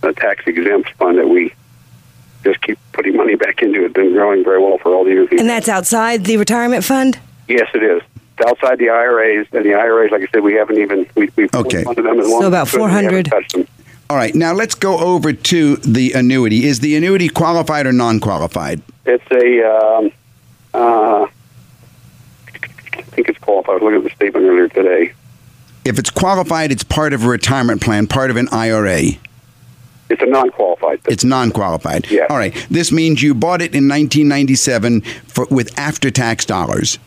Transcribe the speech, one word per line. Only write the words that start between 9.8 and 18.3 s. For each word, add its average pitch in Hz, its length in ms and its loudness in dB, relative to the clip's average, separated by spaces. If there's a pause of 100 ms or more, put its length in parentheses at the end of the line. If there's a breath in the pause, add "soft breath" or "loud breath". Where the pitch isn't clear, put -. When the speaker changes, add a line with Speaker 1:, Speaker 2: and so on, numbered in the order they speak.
Speaker 1:
R 113 240 4
As, 101 60 2
like 104 100 0
I 95 100 -8
said, 107 120 0
we 101 100 2
haven't 107 240 0
even, 98 280 -2 (100)
we, 101 200 0
we've 101 180 0
Speaker 3:
Okay. 127 300 -2
Speaker 1:
funded - 220 -4
them - 160 0
as 202 60 0
Speaker 2:
So 220 40 2
Speaker 1:
long 220 140 2
Speaker 2:
about 180 220 0
Speaker 1:
as - 60 -6
we 196 60 0
haven't - 0 -
Speaker 2:
four 214 100 0
hundred. 185 360 0
Speaker 1:
touched 117 260 -2
them. - 160 -2 (420 soft breath)
Speaker 3:
All 147 60 -2
right, 117 180 -2
now 165 200 0
let's 214 220 -4
go 190 240 -2
over 170 340 0
to 151 440 0
the 127 360 0
annuity. 123 520 2
Is 139 140 0
the 147 160 0
annuity 175 320 2
qualified 156 580 -2
or 131 60 0
non-qualified? 98 880 -2 (240)